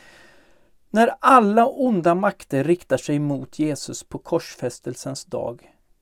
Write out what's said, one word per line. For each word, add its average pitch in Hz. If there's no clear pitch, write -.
När 226
alla 233
onda 240
makter 180
riktar 156
sig 147
mot 143
Jesus 143
på -
korsfästelsens -
dag, 120